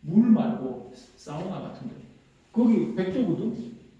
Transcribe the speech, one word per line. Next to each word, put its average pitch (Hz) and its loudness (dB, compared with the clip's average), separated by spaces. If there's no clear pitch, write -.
물 214 4
말고 - 0
사우나 160 -10
같은데. 123 -12
거기 226 2
백 - -2
도거든? 214 -2